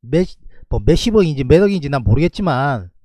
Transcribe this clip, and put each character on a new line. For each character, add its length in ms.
몇, 260
뭐 160
몇십억인지 600
몇 180
억인지 260
난 140
모르겠지만 880